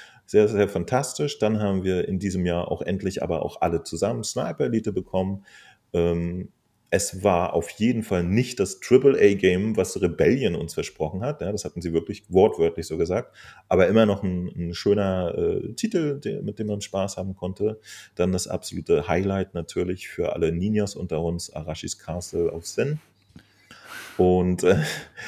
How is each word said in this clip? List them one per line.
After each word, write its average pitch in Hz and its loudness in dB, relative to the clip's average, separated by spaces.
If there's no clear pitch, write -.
Sehr, 107 6
sehr 104 4
fantastisch. 127 -2
Dann 107 2
haben 98 0
wir 92 0
in 92 -2
diesem 92 -2
Jahr 87 -2
auch - -6
endlich 95 -4
aber 80 -2
auch - -6
alle 85 0
zusammen 110 -4
Sniper 147 -4
Elite 113 -2
bekommen. 95 -4
Ähm, 87 0
es 95 -2
war 90 2
auf 82 0
jeden 117 0
Fall 90 0
nicht 104 0
das - -2
Triple-A-Game, 104 4
was 92 0
Rebellion 92 2
uns 82 -6
versprochen 80 -6
hat. 143 -6
Ja, 92 -4
das - -6
hatten - -10
sie 85 -4
wirklich 82 -2
wortwörtlich 87 4
so 80 -6
gesagt. 90 -2
Aber 92 4
immer 110 6
noch 101 0
ein, 90 -2
ein 85 -6
schöner, 95 0
äh, 85 -2
Titel, 160 -2
der, 104 -6
mit 101 -8
dem 107 -6
man 101 -4
Spaß 98 -6
haben 95 -6
konnte. 101 -4
Dann 90 0
das 92 -2
absolute 82 -2
Highlight 95 0
natürlich 90 -6
für - -4
alle 82 0
Ninjas 101 -2
unter 82 -6
uns, 85 -6
Arashis 80 -8
Castle 85 -4
of 85 -10
Sin. 143 -4
Und, 90 4
äh, 95 6